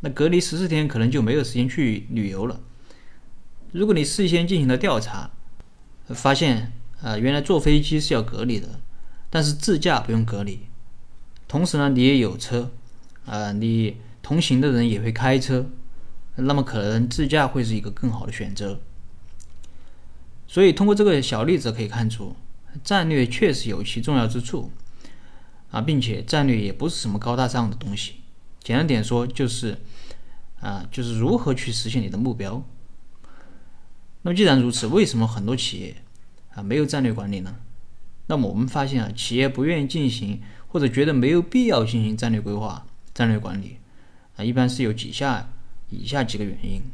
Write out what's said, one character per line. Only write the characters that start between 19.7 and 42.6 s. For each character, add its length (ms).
所 180
以 80
通 140
过 80
这 100
个 160
小 240
例 140
子 120
可 120
以 60
看 200
出， 260
战 240
略 200
确 260
实 160
有 140
其 180
重 160
要 100
之 140
处， 320
啊， 120
并 180
且 220
战 240
略 120
也 140
不 160
是 80
什 140
么 80
高 180
大 100
上 220
的 80
东 180
西。 200
简 140
单 120
点 180
说， 220
就 200
是， 300
啊， 300
就 120
是 160
如 180
何 160
去 180
实 200
现 100
你 80
的 80
目 160
标。 320
那 80
么 40
既 80
然 160
如 120
此， 160
为 180
什 140
么 80
很 180
多 100
企 260
业， 160
啊， 80
没 140
有 100
战 160
略 100
管 180
理 100
呢？ 160
那 80
么 120
我 60
们 120
发 200
现 180
啊， 100
企 220
业 100
不 180
愿 200
意 20
进 220
行， 320
或 120
者 80
觉 160
得 80
没 160
有 140
必 240
要 180
进 180
行 140
战 160
略 80
规 140
划、 320